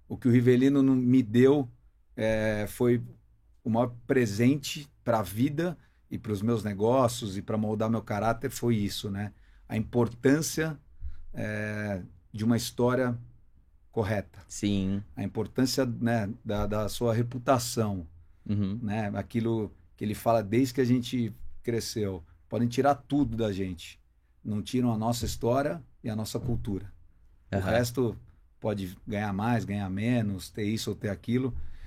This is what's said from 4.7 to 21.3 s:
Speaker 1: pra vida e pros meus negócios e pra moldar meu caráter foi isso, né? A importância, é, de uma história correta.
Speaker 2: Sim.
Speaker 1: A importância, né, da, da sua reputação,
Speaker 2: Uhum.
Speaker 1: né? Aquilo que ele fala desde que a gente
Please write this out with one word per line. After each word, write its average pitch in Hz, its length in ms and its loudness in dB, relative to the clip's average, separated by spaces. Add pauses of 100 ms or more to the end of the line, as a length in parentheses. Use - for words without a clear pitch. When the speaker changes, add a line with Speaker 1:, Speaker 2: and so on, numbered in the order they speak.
Speaker 1:
pra 113 180 2
vida 143 560 -2 (320)
e - 80 -8
pros 104 240 -4
meus 113 220 0
negócios 113 760 2
e 101 40 -6
pra 110 160 -4
moldar 107 320 0
meu 113 120 0
caráter 113 480 -2
foi 120 280 0
isso, 101 340 -4
né? 101 220 -6 (340)
A 110 100 -4
importância, 135 1000 0 (520)
é, 107 680 -4 (300)
de 107 120 -6
uma 117 140 4
história 123 580 0 (760)
correta. 104 560 -2
Speaker 2:
Sim. 98 560 0 (120)
Speaker 1:
A 107 80 -6
importância, 127 640 -2
né, 117 420 0 (160)
da, 104 220 0
da 104 240 -2
sua 117 240 0
reputação, 120 960 0 (400)
Speaker 2:
Uhum. 101 340 0
Speaker 1:
né? 104 320 -2
Aquilo 110 580 -2 (240)
que - 80 -10
ele 104 120 -2
fala 117 260 2
desde 117 320 2
que 135 80 0
a 127 40 4
gente 120 460 0 (300)